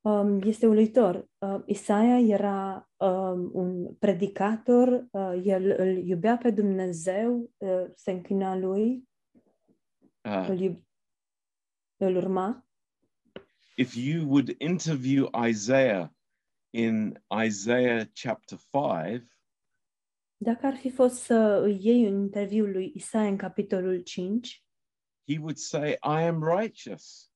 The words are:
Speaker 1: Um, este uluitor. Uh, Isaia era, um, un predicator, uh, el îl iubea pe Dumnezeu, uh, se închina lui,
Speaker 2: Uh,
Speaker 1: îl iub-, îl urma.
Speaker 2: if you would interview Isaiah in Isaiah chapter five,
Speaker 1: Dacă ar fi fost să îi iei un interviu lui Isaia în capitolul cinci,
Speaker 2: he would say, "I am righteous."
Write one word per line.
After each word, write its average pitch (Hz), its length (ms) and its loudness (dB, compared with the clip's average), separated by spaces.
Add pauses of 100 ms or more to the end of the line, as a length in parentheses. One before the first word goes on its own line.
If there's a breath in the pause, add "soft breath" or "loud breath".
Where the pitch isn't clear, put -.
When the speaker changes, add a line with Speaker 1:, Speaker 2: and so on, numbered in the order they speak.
Speaker 1:
Um, 208 420 2
este 220 240 2
uluitor. 220 600 4 (100)
Uh, 196 280 -6
Isaia 220 520 2
era, 196 800 0
um, 185 580 -2
un 180 400 -4
predicator, 208 920 2 (220)
uh, 185 340 -4
el 190 340 2
îl 185 180 2 (100)
iubea 190 300 2
pe 240 140 2
Dumnezeu, 196 1040 -2
uh, 185 280 -2 (100)
se - 160 -8
închina 190 460 -2
lui, 214 480 -2 (1200)
Speaker 2:
Uh, 196 200 -2
Speaker 1:
îl 185 120 -2
iub-, 180 240 -4 (1120)
îl 185 200 0
urma. 190 500 -2 (1080)
Speaker 2:
if - 180 -2
you 147 340 -4
would 135 300 2
interview 139 680 0 (200)
Isaiah 113 600 2 (640)
in 113 500 -2 (240)
Isaiah 113 600 0 (160)
chapter 107 360 -8
five, 117 680 -4 (1120)
Speaker 1:
Dacă 233 300 -4
ar 269 100 -2
fi 262 140 -6
fost 254 320 2
să 220 420 4
îi 202 200 0
iei 233 220 6
un 196 140 0
interviu 202 460 -2
lui 190 280 -4
Isaia 214 340 -2
în 196 80 -2
capitolul 185 640 -4
cinci, 190 640 -8 (640)
Speaker 2:
he 151 100 -2
would 151 180 -8
say, 151 340 -4
"I - 120 -2
am 160 420 0 (140)
righteous." - 760 -10